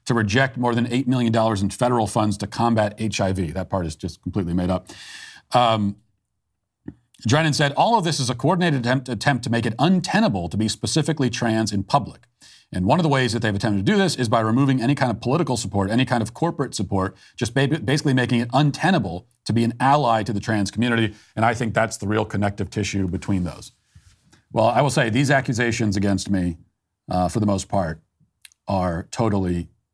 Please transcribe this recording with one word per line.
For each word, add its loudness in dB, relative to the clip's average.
to -2
reject 2
more 0
than 0
eight 0
million 2
dollars 2
in 0
federal 0
funds 0
to -6
combat 0
H -4
I 0
V. -2
That -6
part -2
is -6
just -10
completely -2
made 0
up. -2
Um, 2
Drennan 2
said, 0
"All 2
of 0
this -2
is -2
a -4
coordinated 2
attempt, 0
attempt 0
to -6
make 0
it -2
untenable 2
to -8
be 0
specifically -2
trans -2
in -2
public. -4
And -2
one 4
of 2
the 2
ways 2
that -2
they've 0
attempted 0
to 4
do 4
this 2
is -2
by 2
removing 2
any 2
kind 0
of -4
political 0
support, -2
any 2
kind 0
of -6
corporate -4
support, -2
just -4
ba-, 2
basically 0
making 2
it -2
untenable 0
to -2
be 2
an 0
ally 2
to -4
the -4
trans -2
community." 0
And 0
I 2
think -4
that's 0
the -8
real 0
connective -4
tissue -2
between -2
those. -10
Well, 4
I 4
will 2
say 2
these 2
accusations 0
against 0
me, -2
uh, 2
for -2
the 2
most 0
part, -2
are -2
totally -2